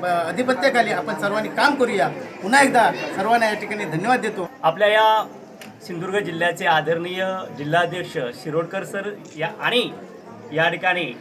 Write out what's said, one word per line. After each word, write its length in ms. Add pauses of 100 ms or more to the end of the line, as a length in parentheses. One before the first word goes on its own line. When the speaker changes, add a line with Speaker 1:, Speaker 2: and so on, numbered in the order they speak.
Speaker 1:
अ, 40
अधिपत्याखाली 840
आपण 220
सर्वांनी 360
काम 260
करूया. 320 (360)
पुन्हा 180
एकदा 300 (240)
सर्वांना 320
या 60
ठिकाणी 320
धन्यवाद 340
देतो. 300 (140)
Speaker 2:
आपल्या 240
या 400 (600)
सिंधुदुर्ग 360
जिल्ह्याचे 420
आदरणीय 640 (300)
जिल्हाध्यक्ष 600 (260)
शिरोडकर 400
सर 320 (220)
या 120 (120)
आणि 300 (600)
या 160
ठिकाणी 520